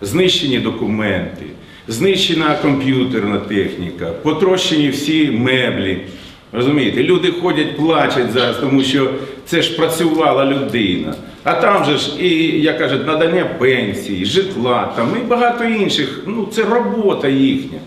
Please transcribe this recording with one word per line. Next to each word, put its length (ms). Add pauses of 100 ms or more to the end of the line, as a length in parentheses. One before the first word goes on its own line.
Знищені 580
документи, 840 (440)
знищена 720
комп'ютерна 760
техніка, 680
потрощені 840
всі 420
меблі. 720 (520)
Розумієте, 500
люди 300 (100)
ходять, 340
плачуть 560
зараз, 240
тому 260
що 280 (360)
це 160
ж 140
працювала 720
людина. 680 (300)
А 80
там 320
же 140
ж 220
і, 400
як 180
кажуть, 280
надання 380
пенсії, 800
житла, 720
там 260
і 20
багато 400
інших. 640
Ну, 260
це 100
робота 680
їхня. 580